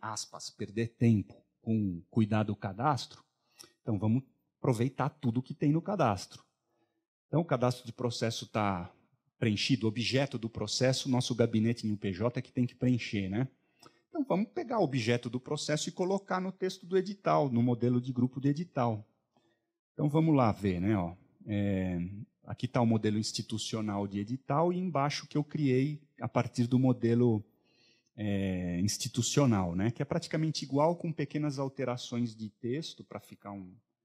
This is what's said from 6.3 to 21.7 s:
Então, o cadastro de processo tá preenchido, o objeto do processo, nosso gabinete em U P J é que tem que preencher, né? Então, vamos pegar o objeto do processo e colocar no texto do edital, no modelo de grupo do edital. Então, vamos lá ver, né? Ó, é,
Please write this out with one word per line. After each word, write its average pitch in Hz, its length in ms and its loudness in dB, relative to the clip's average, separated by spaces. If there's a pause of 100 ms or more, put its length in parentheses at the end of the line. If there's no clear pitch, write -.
Então, 151 140 2
o - 20 -6
cadastro 123 400 0
de 113 80 -12
processo 117 540 -4
tá 98 440 -2 (480)
preenchido, 110 460 2
o 110 60 2
objeto 117 480 0
do 110 100 -6
processo, 127 600 0
nosso 123 240 0
gabinete 113 520 2
em 104 60 0
U 101 60 -2
P 101 120 -4
J 110 280 -2
é 123 40 -4
que - 80 -20
tem 123 160 0
que - 80 -10
preencher, 113 540 0
né? 117 180 0 (600)
Então, 311 160 -4
vamos 202 240 0
pegar 254 300 -4
o 208 40 2
objeto 120 460 2
do 120 100 -4
processo 147 520 -4
e - 20 -8
colocar 190 480 -2
no 185 100 -6
texto 185 360 -6
do 180 100 0
edital, 165 540 2
no 117 120 4
modelo 123 380 2
de 127 140 -4
grupo 123 260 0
do 139 80 2
edital. 127 580 -2 (880)
Então, 151 160 -2
vamos 160 260 4
lá 123 160 6
ver, 92 300 0
né? 104 160 2
Ó, 90 180 -2 (320)
é, 95 540 -2 (440)